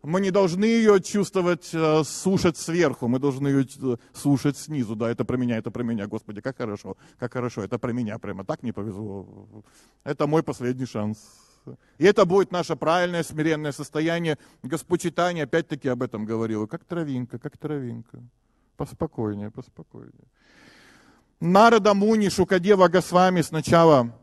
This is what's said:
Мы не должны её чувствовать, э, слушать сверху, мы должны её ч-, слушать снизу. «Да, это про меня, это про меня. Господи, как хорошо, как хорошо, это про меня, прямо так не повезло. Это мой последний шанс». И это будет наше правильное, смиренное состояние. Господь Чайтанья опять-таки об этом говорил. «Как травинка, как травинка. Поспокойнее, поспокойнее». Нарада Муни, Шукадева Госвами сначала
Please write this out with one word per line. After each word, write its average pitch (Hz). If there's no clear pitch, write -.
Мы 175
не 196
должны 190
её 220
чувствовать, 180
э, 156
слушать 180
сверху, 160
мы 123
должны 139
её 139
ч-, 123
слушать 143
снизу. 120
«Да, 113
это 117
про 123
меня, 120
это 110
про 120
меня. 113
Господи, 104
как 135
хорошо, 104
как 123
хорошо, 120
это 104
про 123
меня, 113
прямо 95
так -
не 113
повезло. 101
Это 147
мой 156
последний 127
шанс». 107
И 156
это 208
будет 185
наше 170
правильное, 175
смиренное 151
состояние. 160
Господь 160
Чайтанья 170
опять-таки 151
об 123
этом 113
говорил. 110
«Как 165
травинка, 139
как -
травинка. 123
Поспокойнее, 107
поспокойнее». -
Нарада 208
Муни, 208
Шукадева 185
Госвами 180
сначала 151